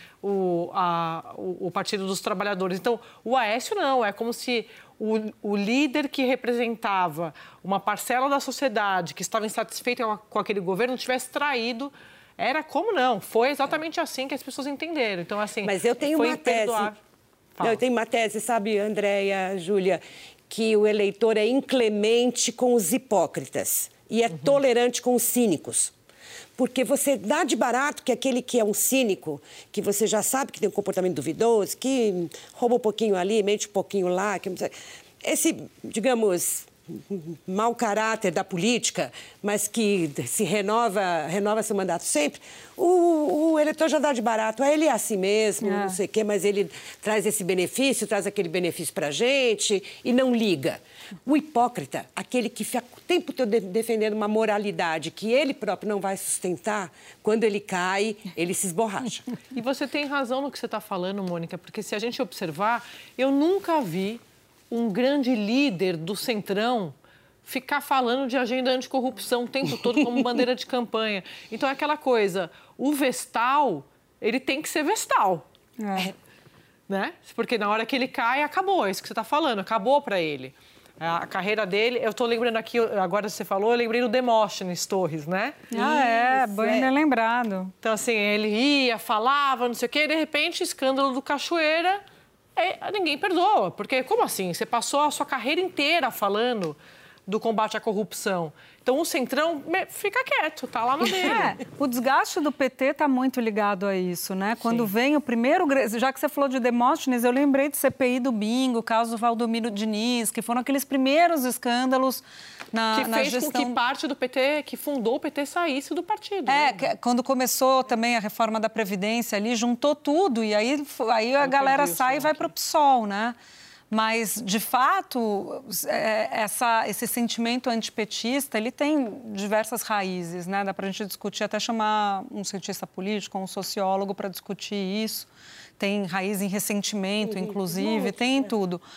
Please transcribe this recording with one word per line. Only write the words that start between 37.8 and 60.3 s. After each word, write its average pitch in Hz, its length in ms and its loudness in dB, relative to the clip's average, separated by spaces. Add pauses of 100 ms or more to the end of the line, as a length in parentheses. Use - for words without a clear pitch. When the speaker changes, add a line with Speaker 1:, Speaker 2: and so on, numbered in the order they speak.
Speaker 2:
da 190 140 0
política, 180 680 -2 (320)
mas 202 240 -2
que 202 420 2 (160)
se 208 200 -2
renova, 190 840 0
renova 208 340 0
seu 208 140 -4
mandato 170 300 -2
sempre, - 340 0 (380)
o, 330 760 4
o 311 80 4
eleitor 302 300 2
já 294 100 2
dá 285 140 4
de 233 80 0
barato. 220 420 0
"Ah, 277 80 6
ele 311 140 4
é 294 60 6
assim 220 260 0
mesmo, 208 520 2
Speaker 3:
É. 202 120 2
Speaker 2:
não 196 80 -2
sei 185 160 -2
o - 40 -6
quê, 220 140 0
mas 202 220 0
ele 202 260 2 (300)
traz 214 240 0
esse 202 180 0
benefício, 190 640 2
traz 202 180 0
aquele 196 220 -2
benefício 170 460 -2
pra 151 180 -2
gente 220 720 2 (180)
e 240 120 2
não 254 200 4
liga." 175 480 0 (440)
O 277 100 4
hipócrita, 240 720 0 (100)
aquele 233 320 -2
que - 160 -8
fica 240 220 -4 (120)
o - 40 -20
tempo 339 320 0
todo 247 160 0
de-, 220 100 4
defendendo 214 540 0
uma 214 160 0
moralidade 196 840 0
que - 220 -6
ele 277 200 2
próprio 202 360 -4
não 208 100 -2
vai 196 160 -2
sustentar, 190 760 -4 (320)
quando 220 220 2
ele 208 160 2
cai, 196 560 0 (220)
ele 175 160 -2
se - 140 -2
esborracha. 202 560 -4 (160)
Speaker 1:
<laughs> - 140 -20
E 262 60 -6
você 254 300 -2
tem 294 160 -2
razão 269 360 -2